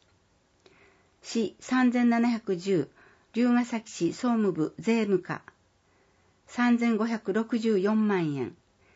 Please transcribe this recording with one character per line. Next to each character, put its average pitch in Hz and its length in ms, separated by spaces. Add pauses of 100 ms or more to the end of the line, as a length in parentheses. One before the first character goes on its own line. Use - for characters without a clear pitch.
(1200)
市 - 360
三 254 320
千 240 180
七 233 100 (120)
百 214 240
十、 180 340 (440)
龍 240 220
ヶ 240 100
崎 233 260
市 170 220
総 240 220
務 208 160
部 156 280
税 220 260
務 190 160
課。 - 200 (1080)
三 240 300
千 233 200
五 214 80
百 220 280
六 226 240
十 220 220
四 214 280
万 170 260
円。 127 220 (400)